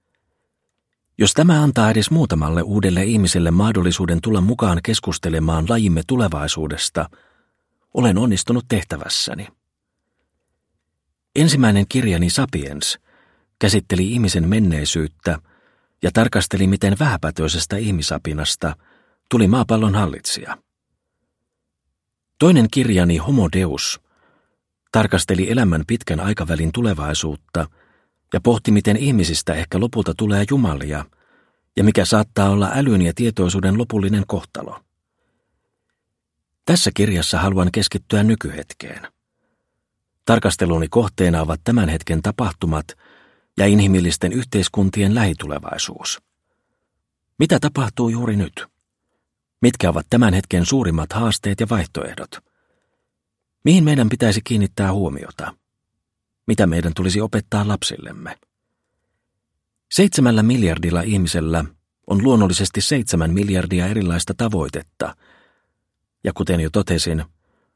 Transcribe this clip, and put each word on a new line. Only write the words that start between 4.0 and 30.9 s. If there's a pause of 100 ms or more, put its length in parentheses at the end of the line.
tulla
mukaan
keskustelemaan
lajimme
tulevaisuudesta, (840)
olen
onnistunut
tehtävässäni. (1900)
Ensimmäinen
kirjani
Sapiens (600)
käsitteli
ihmisen
menneisyyttä (640)
ja
tarkasteli,
miten
vähäpätöisestä
ihmisapinasta (540)
tuli
maapallon
hallitsija. (1800)
Toinen
kirjani
Homo
Deus (920)
tarkasteli
elämän
pitkän
aikavälin
tulevaisuutta (640)
ja
pohti,
miten
ihmisistä
ehkä
lopulta
tulee
jumalia (720)